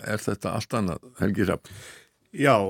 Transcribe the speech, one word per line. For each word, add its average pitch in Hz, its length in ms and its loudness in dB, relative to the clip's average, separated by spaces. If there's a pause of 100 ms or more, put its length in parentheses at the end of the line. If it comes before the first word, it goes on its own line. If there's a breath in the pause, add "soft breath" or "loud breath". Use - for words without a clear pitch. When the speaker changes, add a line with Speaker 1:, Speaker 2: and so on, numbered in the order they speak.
Speaker 1:
er 107 120 -2
þetta 101 360 -4
allt 113 200 -4
annað, 98 240 0 (200)
Helgi 98 260 2
Hrafn. 90 260 -4 (640 loud breath)
Speaker 2:
Já, 135 220 6 (140)